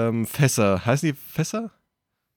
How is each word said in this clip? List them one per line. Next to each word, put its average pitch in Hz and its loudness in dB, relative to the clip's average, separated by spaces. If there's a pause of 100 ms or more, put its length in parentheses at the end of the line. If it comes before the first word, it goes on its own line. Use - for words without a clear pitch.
ähm, 113 0
Fässer, 101 2
heißen 139 0
die 139 -4
Fässer? - -6 (680)